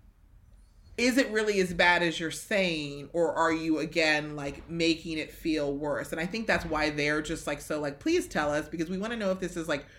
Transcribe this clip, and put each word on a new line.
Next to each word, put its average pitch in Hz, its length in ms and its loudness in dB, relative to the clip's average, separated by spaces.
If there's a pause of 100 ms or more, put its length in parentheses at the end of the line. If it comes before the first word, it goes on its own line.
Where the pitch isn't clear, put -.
(1000)
Is 240 180 4
it 269 140 4
really 214 300 2
as 185 120 0
bad 175 300 6
as 165 180 0
you're 160 100 -2
saying? 151 840 -2
Or 165 200 2
are 160 200 4
you, 160 260 2
again, 151 580 2
like, 143 320 -8
making 165 500 0
it - 140 -6
feel 151 420 0
worse? 143 380 -4
And 160 80 -4
I 170 60 -2
think 220 200 -4
that's - 200 0
why 151 240 0
they're 147 320 0
just, 156 240 -6
like, 147 140 -4
so, 151 200 -4
like, 143 180 -4
"Please 339 300 0
tell 151 240 0
us, 151 160 -2
because 165 220 -4
we 185 80 -2
wanna 226 180 -4
know 202 140 0
if 190 100 0
this 175 160 -6
is, 165 120 -6
like, 147 180 -2 (120)